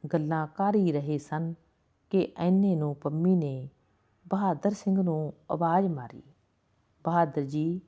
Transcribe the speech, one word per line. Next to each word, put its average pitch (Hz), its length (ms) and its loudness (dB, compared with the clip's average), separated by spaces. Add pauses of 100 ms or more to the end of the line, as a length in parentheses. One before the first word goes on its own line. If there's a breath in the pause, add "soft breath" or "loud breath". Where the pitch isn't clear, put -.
(120)
ਗੱਲਾਂ 156 340 0
ਕਰ 202 280 -2
ਹੀ 185 180 4
ਰਹੇ 147 260 -2
ਸਨ 165 360 -6 (560)
ਕਿ 190 260 0
ਐਨੇ 185 400 2
ਨੂੰ 147 200 -2
ਪੰਮੀ 160 400 2
ਨੇ 139 320 -4 (600)
ਬਹਾਦਰ 190 420 0
ਸਿੰਘ 196 320 0
ਨੂੰ 156 320 -2 (160)
ਆਵਾਜ਼ 170 360 2
ਮਾਰੀ, 135 360 -6 (800)
"ਬਹਾਦਰ 165 380 2
ਜੀ 156 460 -2